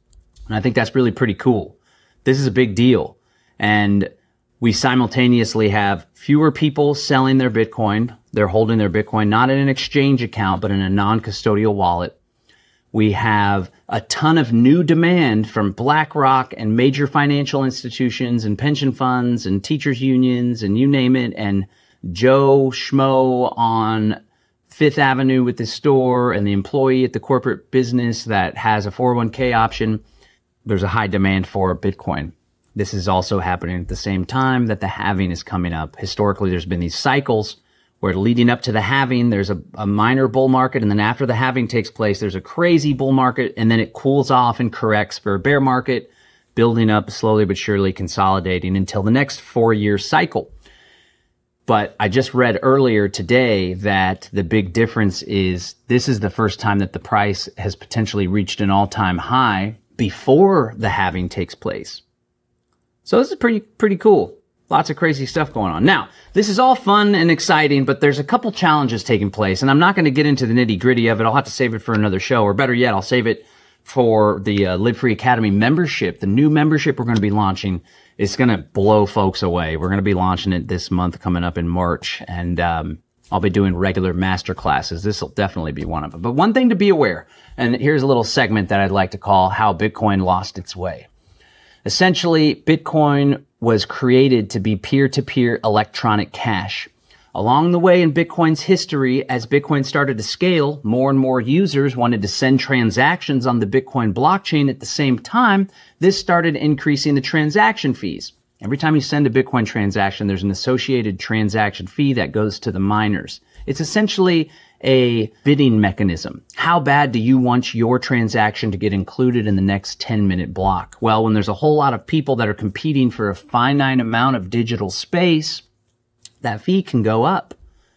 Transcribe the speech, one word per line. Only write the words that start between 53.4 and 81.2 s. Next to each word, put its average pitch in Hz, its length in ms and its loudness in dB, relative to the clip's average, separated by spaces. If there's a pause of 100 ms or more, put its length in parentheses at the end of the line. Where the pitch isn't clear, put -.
that 92 600 -2
the 98 100 -2
big 92 300 -2
difference - 480 0
is 92 540 -4 (100)
this 123 220 2
is 117 120 0
the 104 80 -2
first 101 320 -2
time 101 200 0
that 95 120 -4
the - 60 -10
price 101 580 -2
has 98 180 -6
potentially 104 520 -4
reached 95 340 -2
an 101 80 0
all-time 98 480 0
high 107 640 -2 (180)
before 135 800 2
the 107 140 -2
halving 90 400 -2
takes - 240 -8
place. - 480 -10 (1040)
So 190 120 2
this 262 120 2
is 370 60 -6
pretty, 226 240 0
pretty 202 360 -2
cool. 170 400 4 (380)
Lots 160 160 0
of 147 60 -4
crazy 143 280 0
stuff 151 280 -4
going 101 180 -2
on. 82 140 0
Now, 170 240 2 (240)
this 208 160 2
is 196 100 -2
all 254 160 4
fun 208 400 2
and 165 160 2
exciting, 147 540 2
but 135 160 -2
there's 143 180 2
a 143 60 -6
couple 233 260 -2
challenges 143 540 0
taking 101 260 0
place, 95 320 -2
and 135 80 2
I'm 139 80 4
not 180 160 4
gonna 165 160 2
get 147 160 2
into 131 200 2
the 110 60 0
nitty-gritty 117 540 2
of 113 140 2
it. 113 40 0
I'll 113 120 2
have 139 80 2
to - 80 -14
save 120 220 -2
it 110 40 -6
for 113 160 -4
another 104 240 2
show, 120 240 0
or 101 120 2
better 123 200 0
yet, 120 180 2
I'll 101 80 -2
save 117 280 0
it - 180 -4 (380)
for 110 560 2
the, 101 260 0
uh, 90 100 -2
Live 107 200 0
Free 123 160 0
Academy 113 400 0
membership. 123 640 0
The - 80 -6
new 131 240 4
membership 151 480 2
we're 123 60 -4
gonna 117 160 0
be 101 100 0
launching 95 520 0 (360)
is 98 160 -2
gonna 110 380 0
blow 104 340 4
folks 98 380 -2
away. 85 320 -2
We're 87 140 -4
gonna 98 120 0
be 101 100 0
launching 92 400 0
it 87 140 -2
this 85 240 -6
month 90 300 -2